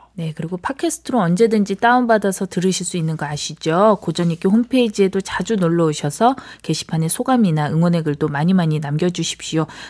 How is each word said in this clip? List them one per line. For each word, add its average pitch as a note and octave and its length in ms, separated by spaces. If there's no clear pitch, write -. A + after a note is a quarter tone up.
네, D#3+ 220
그리고 E3+ 220
팟캐스트로 C#4 640
언제든지 G3+ 580
다운받아서 A3+ 680
들으실 F#3 400
수 - 120
있는 D#3+ 200
거 D3+ 80
아시죠? D#3+ 760
고전 E3+ 260
읽기 E3 180
홈페이지에도 G#3 720
자주 F#3+ 360
놀러 E3+ 300
오셔서 D#3 500
게시판에 D#3+ 460
소감이나 F3+ 640
응원의 E3+ 320
글도 D3+ 240
많이 D3 260
많이 D#3+ 260
남겨주십시오. D#3 840